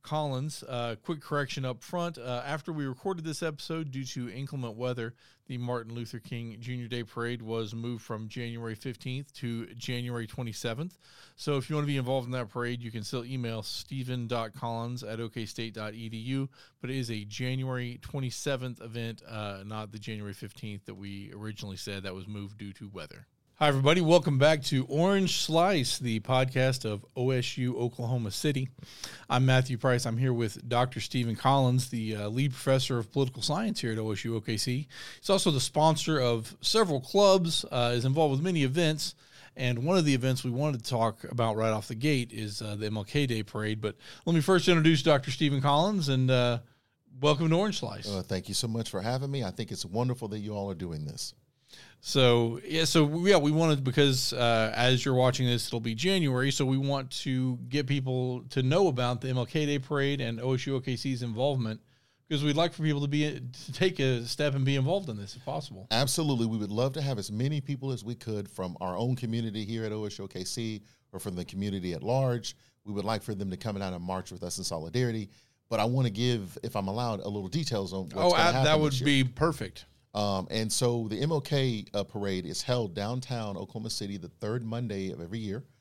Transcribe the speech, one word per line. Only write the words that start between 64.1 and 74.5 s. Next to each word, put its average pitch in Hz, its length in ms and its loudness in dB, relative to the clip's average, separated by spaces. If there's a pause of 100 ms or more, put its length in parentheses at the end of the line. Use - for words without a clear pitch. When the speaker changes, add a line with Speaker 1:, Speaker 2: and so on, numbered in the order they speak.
Speaker 1:
step 147 280 0
and 139 100 0
be 139 120 4
involved 156 340 2
in 107 80 -6
this, 101 180 -10
if 120 80 -18
possible. 127 460 -8
Speaker 2:
Absolutely. 135 560 2
We 113 120 0
would 101 140 -2
love 127 220 0
to 151 80 -4
have 139 160 -2
as 101 140 -6
many 135 300 0
people 135 300 -4
as 117 140 -6
we 117 80 -6
could 104 340 -6
from 90 320 -6
our 90 160 -2
own 120 200 0
community 113 500 -4
here 113 180 -4
at 107 80 -4
O 107 140 -6
S 101 140 -8
U 98 60 -8
O - 20 -10
K 92 160 -8
C 110 400 -6 (280)
or 92 80 -10
from 95 160 -6
the 90 80 -4
community 95 500 -4
at 80 100 -6
large. 123 520 0 (300)
We 104 80 -8
would 98 120 -4
like 110 180 -2
for 110 100 -6
them 98 160 -4
to 90 80 -6
come 107 240 -4
out 92 120 -4
and 87 100 -8
march 92 280 -6
with 90 120 -10
us 87 160 -6